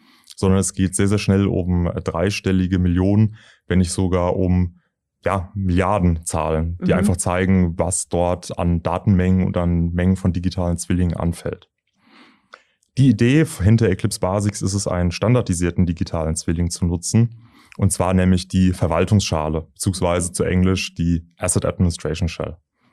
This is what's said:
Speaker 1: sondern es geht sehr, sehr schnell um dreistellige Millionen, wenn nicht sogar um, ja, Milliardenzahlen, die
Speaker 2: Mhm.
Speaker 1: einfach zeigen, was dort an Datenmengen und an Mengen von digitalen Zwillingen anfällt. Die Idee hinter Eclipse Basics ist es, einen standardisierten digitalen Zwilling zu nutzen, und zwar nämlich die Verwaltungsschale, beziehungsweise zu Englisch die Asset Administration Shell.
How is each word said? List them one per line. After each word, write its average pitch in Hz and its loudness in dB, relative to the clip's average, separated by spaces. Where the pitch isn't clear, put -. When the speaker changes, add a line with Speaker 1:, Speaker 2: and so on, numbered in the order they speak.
Speaker 1:
sondern 95 2
es 90 -4
geht 92 -2
sehr, 101 2
sehr 104 2
schnell 101 2
um 87 0
dreistellige 92 0
Millionen, 95 2
wenn 90 2
nicht 90 2
sogar 90 0
um, 90 0
ja, 95 -2
Milliardenzahlen, 87 0
die 180 0
Speaker 2:
Mhm. - 2
Speaker 1:
einfach 190 2
zeigen, 92 0
was 85 -4
dort 87 -4
an 85 0
Datenmengen 92 0
und 95 -2
an 85 0
Mengen 90 0
von 90 -2
digitalen 87 -4
Zwillingen 87 -2
anfällt. - -6
Die 135 6
Idee 123 4
hinter 107 4
Eclipse 95 -2
Basics 101 -2
ist 98 -4
es, 98 -4
einen 87 0
standardisierten 92 0
digitalen 80 -4
Zwilling 85 -2
zu - -4
nutzen, 87 0
und 98 2
zwar 92 0
nämlich 92 2
die 92 2
Verwaltungsschale, 80 0
beziehungsweise 90 -2
zu 87 -2
Englisch 92 0
die 85 -2
Asset 92 -2
Administration 82 -2
Shell. 76 -8